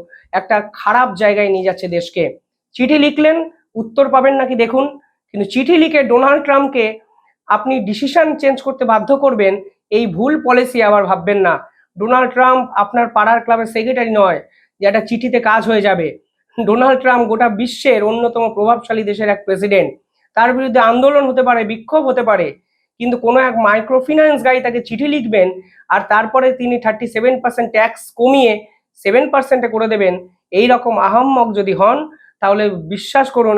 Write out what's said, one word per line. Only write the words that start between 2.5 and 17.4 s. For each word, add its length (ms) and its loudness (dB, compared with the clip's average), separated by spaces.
চিঠি 300 2
লিখলেন, 320 2
উত্তর 320 0
পাবেন 280 4
নাকি 220 -4
দেখুন, 220 0
কিন্তু 240 -6
চিঠি 300 2
লিখে 180 2
ডোনাল্ড 360 4
ট্রাম্পকে 380 0
আপনি 280 0
ডিসিশন 400 0
চেঞ্জ 160 2
করতে 240 -6
বাধ্য 180 0
করবেন, 300 2
এই 80 0
ভুল 180 0
পলিসি 420 2
আবার 220 4
ভাববেন 380 0
না। 60 2
ডোনাল্ড 380 0
ট্রাম্প 280 2
আপনার 220 -2
পাড়ার 300 2
ক্লাবের 280 -2
সেক্রেটারি 380 -2
নয় 180 2
যে 80 0
একটা 200 2
চিঠিতে 300 -2
কাজ 200 2
হয়ে 180 0
যাবে। 200 0
ডোনাল্ড 460 2
ট্রাম্প 280 2
গোটা 160 2